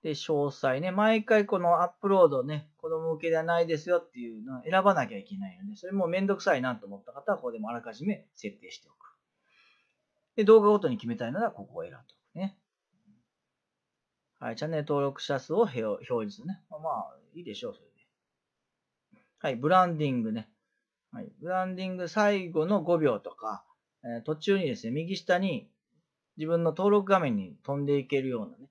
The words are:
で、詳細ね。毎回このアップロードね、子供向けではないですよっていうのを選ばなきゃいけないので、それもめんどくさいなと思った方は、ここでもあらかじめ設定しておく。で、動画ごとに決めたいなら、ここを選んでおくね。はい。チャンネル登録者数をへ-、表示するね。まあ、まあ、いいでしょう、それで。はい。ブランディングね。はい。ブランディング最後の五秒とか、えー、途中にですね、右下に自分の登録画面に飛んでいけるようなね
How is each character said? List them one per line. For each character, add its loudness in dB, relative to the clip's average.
で、 -4
詳 0
細 0
ね。 -2
毎 2
回 4
こ 0
の 4
ア 4
ッ -4
プ -2
ロ 8
ー 8
ド 2
ね、 -6
子 -8
供 -2
向 -10
け -2
で 4
は 2
な 2
い 2
で 0
す -10
よ 2
っ -20
て -16
い -10
う -14
の -10
を -20
選 2
ば 6
な 0
き -12
ゃ -8
い -12
け -12
な -10
い -20
の -10
で、 -14
そ -16
れ -8
も 0
め 0
ん 0
ど 2
く -12
さ 4
い 0
な -2
と -18
思 -14
っ -20
た -20
方 -4
は、 -2
こ -16
こ -6
で -12
も -8
あ -6
ら -8
か -14
じ -14
め -4
設 -12
定 -20
し -18
て -20
お -20
く。 -20
で、 2
動 10
画 6
ご 6
と 0
に 0
決 -8
め -4
た -4
い -6
な -4
ら、 -2
こ -18
こ -16
を -8
選 -14
ん -20
で -20
お -20
く -20
ね。 -8
は -8
い。 -12
チ -8
ャ -6
ン -6
ネ -2
ル -4
登 -2
録 -4
者 -4
数 -6
を 4
へ-、 -6
表 -6
示 -4
す -20
る -10
ね。 -10
ま -16
あ、 -16
ま -6
あ、 -8
い -16
い -16
で -12
し -14
ょ -8
う、 -14
そ -20
れ -20
で。 -20
は -4
い。 -4
ブ 0
ラ 6
ン -2
デ 0
ィ 0
ン 0
グ -2
ね。 -8
は -12
い。 -16
ブ -10
ラ 0
ン -8
デ -6
ィ -4
ン -8
グ -6
最 2
後 0
の 2
五 2
秒 2
と -12
か、 -10
え -8
ー、 -12
途 -4
中 0
に -2
で 0
す -10
ね、 -4
右 -4
下 0
に -4
自 -6
分 2
の 4
登 2
録 4
画 6
面 0
に -6
飛 -4
ん -2
で 2
い -6
け 0
る -4
よ -4
う -14
な -20
ね -20